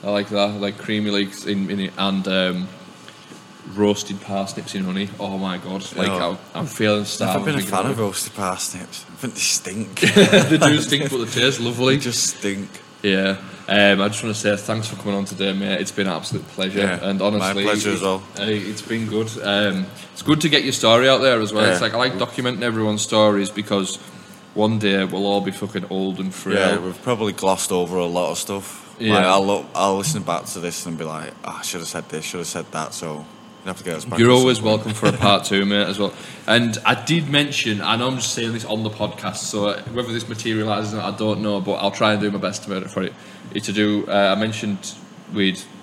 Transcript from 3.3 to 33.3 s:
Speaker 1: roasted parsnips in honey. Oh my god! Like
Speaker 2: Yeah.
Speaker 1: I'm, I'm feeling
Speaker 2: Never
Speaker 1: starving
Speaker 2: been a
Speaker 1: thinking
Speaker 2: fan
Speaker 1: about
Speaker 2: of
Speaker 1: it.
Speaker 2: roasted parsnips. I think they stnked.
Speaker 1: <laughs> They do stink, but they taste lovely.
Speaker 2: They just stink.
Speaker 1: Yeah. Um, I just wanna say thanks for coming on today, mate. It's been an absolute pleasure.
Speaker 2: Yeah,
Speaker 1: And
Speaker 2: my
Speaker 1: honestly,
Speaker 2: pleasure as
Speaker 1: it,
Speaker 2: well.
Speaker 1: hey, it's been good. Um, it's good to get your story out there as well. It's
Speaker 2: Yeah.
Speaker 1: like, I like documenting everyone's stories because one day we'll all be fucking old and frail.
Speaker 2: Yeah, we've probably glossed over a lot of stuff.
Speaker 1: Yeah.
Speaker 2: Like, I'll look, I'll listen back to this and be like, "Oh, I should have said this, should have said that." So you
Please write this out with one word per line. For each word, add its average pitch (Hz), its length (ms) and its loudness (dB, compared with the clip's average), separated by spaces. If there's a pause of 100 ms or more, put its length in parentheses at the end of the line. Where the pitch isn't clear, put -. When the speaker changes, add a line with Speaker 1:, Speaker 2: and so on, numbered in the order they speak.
Speaker 1:
roasted 101 460 0
parsnips - 520 -6
in 95 120 -4
honey. 95 240 -2 (100)
Oh 98 180 -6
my 92 220 -4
god! 92 240 -8 (120)
Like 92 120 0
Speaker 2:
Yeah. 90 220 0
Speaker 1:
I'm, 95 80 -6 (180)
I'm 85 100 -4
feeling 107 360 2
Speaker 2:
Never 101 40 -4
Speaker 1:
starving 98 400 -2
Speaker 2:
been 147 80 0
a 143 40 0
Speaker 1:
thinking 95 180 -2
Speaker 2:
fan 92 60 2
Speaker 1:
about 98 100 0
Speaker 2:
of 104 80 -2
Speaker 1:
it. - 20 2
Speaker 2:
roasted 98 320 -4
parsnips. 92 760 -6
I - 100 -20
think 123 180 -8
they - 40 -10
stnked. 147 1080 4
Speaker 1:
<laughs> - 0 -
They 156 80 6
do 151 240 6
stink, 143 300 0
but 135 140 -2
they 117 160 -2
taste 131 180 2
lovely. 120 380 2
Speaker 2:
They 143 40 0
just - 360 -2
stink. 98 320 -6 (340)
Speaker 1:
Yeah. 95 340 2 (300)
Um, 101 340 6
I 98 80 4
just 107 140 -6
wanna 110 120 -2
say 104 220 2
thanks 110 300 -4
for - 80 -8
coming 101 200 -4
on 101 100 -2
today, 98 280 -2
mate. 98 280 -2
It's 98 100 -4
been 101 160 -2
an 92 60 0
absolute 82 360 -6
pleasure. 95 300 -4
Speaker 2:
Yeah, 92 240 2
Speaker 1:
And 98 160 0
Speaker 2:
my 95 60 0
Speaker 1:
honestly, 98 380 0
Speaker 2:
pleasure 104 280 2
as 92 100 0
Speaker 1:
it, 98 40 0
Speaker 2:
well. 95 180 0 (140)
Speaker 1:
hey, 107 200 0
it's 101 260 -6
been 113 240 -4
good. 110 220 -2 (120)
Um, 101 460 0 (260)
it's - 80 -16
good 151 200 2
to 165 80 2
get 143 140 4
your 131 100 0
story 117 360 6
out 131 100 6
there 123 220 6
as 104 100 -2
well. 107 140 4
It's 90 160 4
Speaker 2:
Yeah. 113 60 2
Speaker 1:
like, 104 80 -2
I - 20 0
like 127 160 2
documenting 120 480 -2
everyone's 110 400 0
stories 104 480 4
because 98 460 -2 (580)
one 107 240 2
day 98 260 2
we'll 92 220 -2
all 101 160 2
be 95 100 -2
fucking 95 380 -6
old 95 300 -2
and 95 140 -4
frail. 98 240 -2
Speaker 2:
Yeah, 92 220 4
we've 87 220 -8
probably 110 320 -2
glossed 95 380 0
over 90 260 0
a 87 80 2
lot 87 260 0
of 85 60 -4
stuff. - 640 -10
Speaker 1:
Yeah. 110 160 2
Speaker 2:
Like, 95 100 4
I'll 98 200 6
look, 98 280 0
I'll 95 240 2
listen 98 240 -2
back 85 240 -4
to - 140 -10
this 85 260 -8
and 82 120 -8
be 78 60 -8
like, 78 300 -10 (100)
"Oh, - 160 -10
I - 40 -12
should - 180 -8
have 82 80 -10
said - 200 -8
this, 78 140 -8
should - 140 -8
have 85 100 -6
said - 240 -8
that." 78 220 -6
So 78 240 -8
you - 500 -16